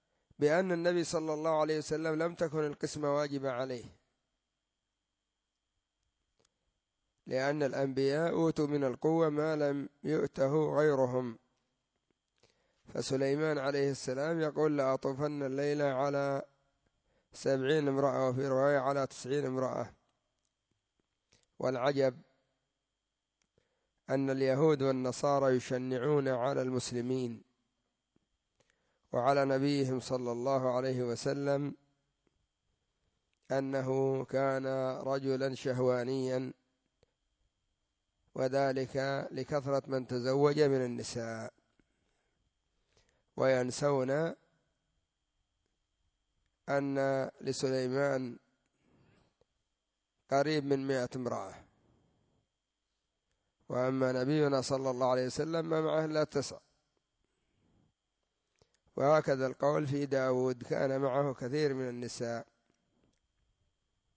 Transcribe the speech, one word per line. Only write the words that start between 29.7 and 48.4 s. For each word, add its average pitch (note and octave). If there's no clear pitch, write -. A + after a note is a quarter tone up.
صلى B2
الله B2+
عليه B2+
وسلم C#3
أنه C3+
كان C3+
رجلاً C3+
شهوانياً، B2+
وذلك C3
لكثرة C#3
من C3
تزوج C3+
من C#3
النساء، A2+
وينسون C3
أن C#3
لسليمان C3